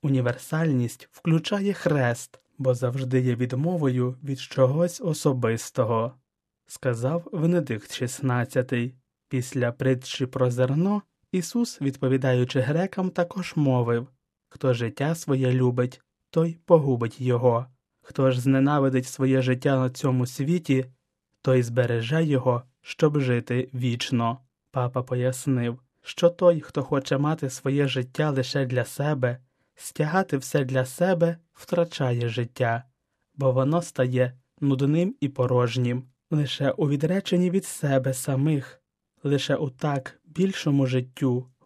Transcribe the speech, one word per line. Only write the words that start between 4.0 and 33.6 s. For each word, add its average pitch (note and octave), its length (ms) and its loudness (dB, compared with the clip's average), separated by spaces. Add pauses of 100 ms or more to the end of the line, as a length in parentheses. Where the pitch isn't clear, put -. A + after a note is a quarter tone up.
від C#3 160 -6
чогось D3 640 0
особистого, A#2+ 1120 0 (540)
сказав C3 640 -4
Венедикт D#3+ 600 -2
шістнадцятий. B2 1000 -2 (340)
Після B2 420 -2
притчі C3 540 -2
про B2+ 260 0
зерно D3 500 0 (300)
Ісус, A3+ 500 -4
відповідаючи C3 760 0
грекам, F3 500 0
також F3 460 -4
мовив: B2 520 2 (420)
"Хто - 240 0
життя A#2+ 420 -2
своє C3 360 0
любить, B2+ 500 0 (280)
той E3 360 0
погубить C3 560 4
його. B2 440 2 (360)
Хто C3 300 0
ж B2 100 -2
зненавидить C3+ 640 2
своє C3 360 0
життя C3 380 2
на B2+ 100 0
цьому B2+ 360 0
світі, C#3 600 0 (560)
той C3 220 4
збереже A#2+ 600 0
його, B2+ 380 0 (180)
щоб D3 380 0
жити B2 540 0
вічно". A#2+ 640 -2 (320)
Папа B2 320 -2
пояснив, B2+ 760 -2 (220)
що - 280 2
той, E3+ 320 4
хто - 220 -6
хоче C#3 340 -2
мати D3+ 320 -2
своє C#3 380 0
життя C3 420 -2
лише C3+ 360 0
для B2 200 0
себе, C3+ 520 -2 (380)
стягати D#3 600 -2
все C#3 280 0
для B2+ 200 0
себе, E3+ 520 0 (160)
втрачає C3 760 -2
життя, A#2 540 -2 (520)
бо C3+ 160 2
воно C3+ 300 2